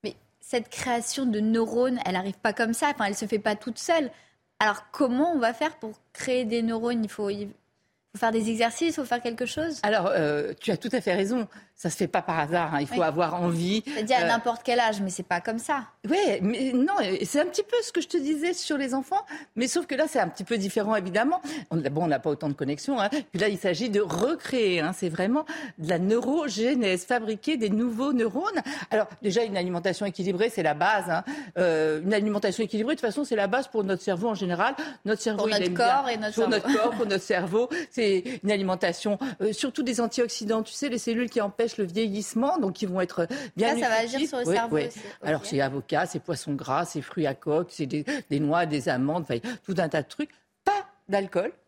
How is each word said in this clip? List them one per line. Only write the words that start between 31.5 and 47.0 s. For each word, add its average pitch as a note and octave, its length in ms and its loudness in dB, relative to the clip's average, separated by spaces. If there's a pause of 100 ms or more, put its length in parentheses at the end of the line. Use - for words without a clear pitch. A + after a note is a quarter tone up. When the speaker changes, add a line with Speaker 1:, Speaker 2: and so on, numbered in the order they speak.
Speaker 2:
Euh, D#3 420 4
une F#3+ 140 0
alimentation G#3 500 0
équilibrée, A3 300 0
de D#4 60 -8
toute B3 60 0
façon, B3+ 180 0
c'est A#3+ 120 -2
la G3 120 2
base B3+ 200 0
pour G#3+ 160 -2
notre F#3+ 180 0
cerveau G3 260 0
en A3 60 0
général. F#3 400 0 (300)
Notre G#3 160 0
cerveau, G#3 220 -2
Speaker 1:
Pour A3 80 2
Speaker 2:
il - 20 0
Speaker 1:
notre G3+ 140 2
Speaker 2:
aime F3+ 80 0
Speaker 1:
corps B3 300 4
Speaker 2:
bien B3 100 0
Speaker 1:
et - 20 -4
notre G#3+ 240 -4
Speaker 2:
pour A3+ 100 4
Speaker 1:
cerveau. - 0 - (180)
Speaker 2:
notre C#4 40 4 (100)
corps, A#3+ 120 4
pour A3 120 0
notre F#3+ 180 0
cerveau. G3 440 2 (220)
C'est G3 340 0 (180)
une G3+ 80 0
alimentation, F#3+ 680 0 (240)
euh, G#3+ 100 0
surtout C#4 300 -2
des A#3+ 180 0
antioxydants, A3+ 640 0
tu - 100 -8
sais, - 160 -4
les A#3+ 80 -2
cellules A#3 320 0
qui A3 140 0
empêchent G3+ 240 0 (120)
le G#3 60 2
vieillissement, A3 760 0
donc G3 160 2
qui - 120 -4
vont F#3 140 0
être F3+ 260 0 (300)
bien A#3 180 2
Speaker 1:
Ça, A#3+ 60 0
ça C4 80 2
va A3 80 2
agir A#3+ 240 0
Speaker 2:
nutritives. D4+ 80 0
Speaker 1:
sur C4 100 -4
le A#3+ 80 0
Speaker 2:
Oui, E3+ 80 4
Speaker 1:
cerveau A3+ 220 2
Speaker 2:
oui. D3 100 2
Speaker 1:
aussi. - 140 -10 (240)
Speaker 2:
Alors, D3+ 160 0
Speaker 1:
Ok. - 100 -10
Speaker 2:
c'est C#3 100 0
avocat, C#3 460 0
c'est D#3 140 -6
poisson D#3 340 -4
gras, C3+ 300 0
c'est D#3+ 180 -6